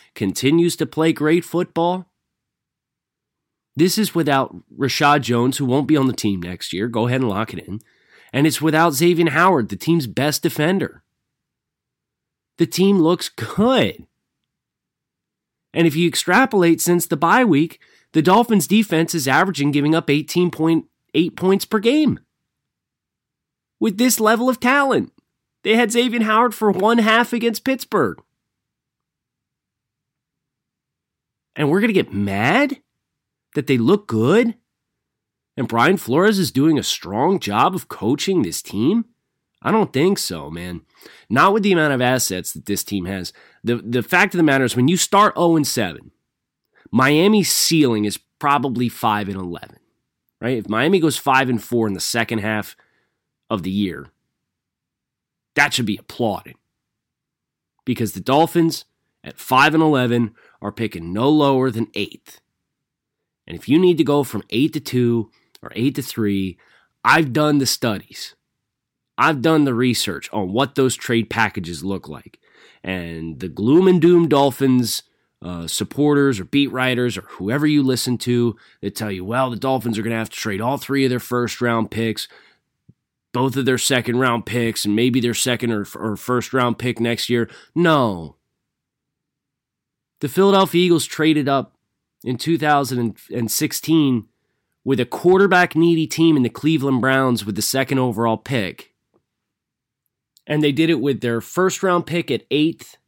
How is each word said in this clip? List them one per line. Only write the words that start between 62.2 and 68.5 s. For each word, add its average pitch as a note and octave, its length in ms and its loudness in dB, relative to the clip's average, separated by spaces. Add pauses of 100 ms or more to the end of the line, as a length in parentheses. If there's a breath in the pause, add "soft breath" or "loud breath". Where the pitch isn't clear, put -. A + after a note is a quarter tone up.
And E2+ 120 -14
if - 100 -14
you C#3 100 2
need F3+ 200 4
to D#3 60 0
go C#3+ 200 2
from G#2+ 260 -8
eight C3 240 -2
to D3+ 60 -6
two A#2+ 500 -2 (340 soft breath)
or - 120 -14
eight B2+ 180 -2
to C#3 80 -6
three, G2+ 560 -4 (460 soft breath)
I've C#3 300 2
done D3+ 260 2
the C3 80 0
studies. - 680 -6 (800)